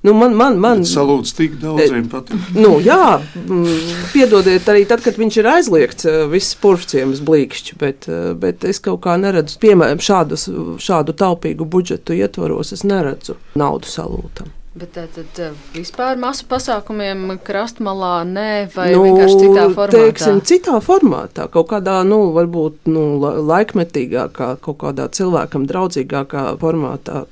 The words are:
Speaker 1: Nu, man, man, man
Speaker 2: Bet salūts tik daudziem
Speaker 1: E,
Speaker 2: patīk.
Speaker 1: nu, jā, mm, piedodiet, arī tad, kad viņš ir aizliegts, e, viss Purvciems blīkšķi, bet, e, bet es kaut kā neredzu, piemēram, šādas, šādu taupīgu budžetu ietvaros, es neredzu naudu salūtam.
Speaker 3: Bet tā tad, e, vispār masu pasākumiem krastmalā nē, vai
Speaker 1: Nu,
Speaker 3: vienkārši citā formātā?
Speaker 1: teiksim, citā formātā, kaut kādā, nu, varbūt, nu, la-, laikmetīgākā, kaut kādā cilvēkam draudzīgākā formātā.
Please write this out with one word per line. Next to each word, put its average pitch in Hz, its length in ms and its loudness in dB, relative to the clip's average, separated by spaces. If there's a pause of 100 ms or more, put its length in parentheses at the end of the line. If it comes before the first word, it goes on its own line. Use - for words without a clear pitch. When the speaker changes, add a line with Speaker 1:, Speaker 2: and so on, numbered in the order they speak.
Speaker 1:
Nu, 208 100 6
man, 233 220 4
man, 247 240 4
man 214 240 4
Speaker 2:
Bet - 20 -2
salūts 139 480 0
tik 151 240 -2
daudziem 151 460 0
Speaker 1:
E, 117 60 -8
Speaker 2:
patīk. 131 320 -8 (100)
Speaker 1:
nu, 202 260 6
jā, 247 380 4 (180)
mm, 170 760 -4
piedodiet, 190 600 4
arī 202 160 6
tad, 233 160 2
kad 220 160 0
viņš 220 220 0
ir 214 100 2
aizliegts, 185 560 2
e, 160 60 2 (140)
viss 175 280 -2
Purvciems 143 720 0
blīkšķi, - 520 0
bet, 139 280 -6
e, 170 140 -6 (140)
bet 175 300 -4
es 185 140 -2
kaut 185 240 -4
kā 175 160 0
neredzu, 190 400 -2
piemēram, 180 400 4
šādas, 160 480 0 (300)
šādu 160 400 -2
taupīgu 165 500 -4
budžetu 180 480 -4
ietvaros, 175 580 -4
es 180 140 -10
neredzu 190 480 -4 (200)
naudu 143 360 -2
salūtam. - 640 -10 (220)
Speaker 3:
Bet 170 200 -18
tā 170 140 -14
tad, 165 340 -14
e, 160 80 -8 (200)
vispār 247 460 -6
masu 247 300 -8
pasākumiem 202 960 -6
krastmalā 196 800 -6
nē, 196 280 -6 (200)
vai 180 220 0
Speaker 1:
Nu, 185 100 6
Speaker 3:
vienkārši 190 400 6
citā 196 240 6
formātā? 202 240 0
Speaker 1:
teiksim, 220 520 4
citā 349 360 2
formātā, 285 720 0
kaut 165 160 2
kādā, 190 380 -2
nu, 202 260 4
varbūt, 165 540 -2
nu, 156 340 0
la-, 143 240 -2
laikmetīgākā, 151 1160 -2
kaut 147 180 -10
kādā 139 320 -6
cilvēkam 160 560 -4
draudzīgākā 143 960 -6
formātā. 147 720 -6